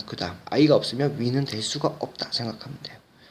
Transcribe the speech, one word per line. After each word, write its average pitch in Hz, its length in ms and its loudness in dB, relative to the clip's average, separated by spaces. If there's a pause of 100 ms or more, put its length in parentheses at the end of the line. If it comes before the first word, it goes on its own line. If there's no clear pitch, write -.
그다음 90 300 -6 (100)
I가 147 300 6
없으면 139 420 0
위는 123 260 0
될 110 180 -6
수가 147 360 -4
없다 - 320 -8
생각하면 123 520 -8
돼요. - 160 -16 (320)